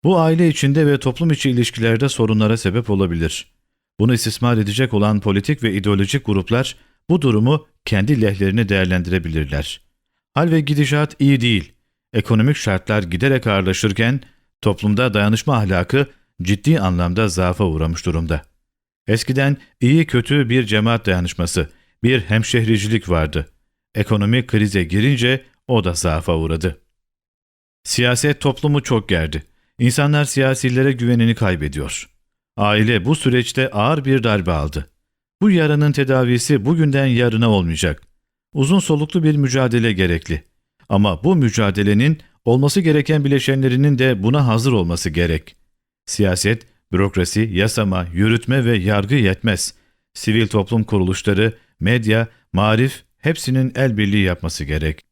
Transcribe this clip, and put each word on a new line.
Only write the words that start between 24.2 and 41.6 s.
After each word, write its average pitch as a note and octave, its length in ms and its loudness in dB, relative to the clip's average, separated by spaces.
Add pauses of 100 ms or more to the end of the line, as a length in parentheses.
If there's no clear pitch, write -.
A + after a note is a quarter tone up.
krize G2+ 380 0
girince A#2+ 600 0 (240)
o A2 160 0
da F2+ 80 0
zaafa E2 440 -2
uğradı. D#2+ 440 -4 (1040)
Siyaset B2 560 0
toplumu D3 420 0
çok A2+ 260 -2
gerdi. D#2+ 340 -2 (360)
İnsanlar C#3+ 460 2
siyasilere C3 680 0
güvenini A#2 420 2
kaybediyor. D2+ 760 -4 (460)
Aile G#2+ 480 0
bu C#3+ 100 0
süreçte B2+ 560 -2
ağır C3 340 -2
bir C3+ 180 2
darbe G2+ 300 0
aldı. D2 380 -4 (520)
Bu G#3 80 4
yaranın D3 420 2
tedavisi B2+ 720 0
bugünden C#3+ 420 2
yarına A#2 440 2
olmayacak. E2+ 520 0 (500)
Uzun D3 260 0
soluklu D#3 440 0
bir D3+ 140 2
mücadele B2 560 0
gerekli. E2+ 520 -2 (440)
Ama G2 360 0
bu F3+ 120 4
mücadelenin G#2+ 840 2 (260)